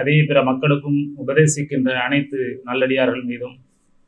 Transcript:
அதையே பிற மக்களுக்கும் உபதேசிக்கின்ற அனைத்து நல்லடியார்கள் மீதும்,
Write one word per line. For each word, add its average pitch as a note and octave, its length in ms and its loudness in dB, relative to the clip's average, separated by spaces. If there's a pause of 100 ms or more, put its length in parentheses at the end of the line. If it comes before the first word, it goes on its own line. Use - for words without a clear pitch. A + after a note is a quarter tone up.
அதையே D3 280 4
பிற C#3+ 140 4
மக்களுக்கும் C#3+ 580 0 (220)
உபதேசிக்கின்ற C#3+ 680 2 (160)
அனைத்து C#3 340 -2 (300)
நல்லடியார்கள் B2+ 640 0
மீதும், A#2+ 260 -10 (520)